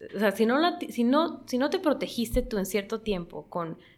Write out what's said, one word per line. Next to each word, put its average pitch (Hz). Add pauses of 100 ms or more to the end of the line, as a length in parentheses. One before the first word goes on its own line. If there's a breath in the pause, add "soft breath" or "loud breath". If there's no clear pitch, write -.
(160)
O 196
sea, 202
si 208
no 240
la 349
ti-, -
si 240
no, 294
si 254
no 269
te 370
protegiste 254
tú 233
en 190
cierto 208
tiempo 175
con 170 (200 loud breath)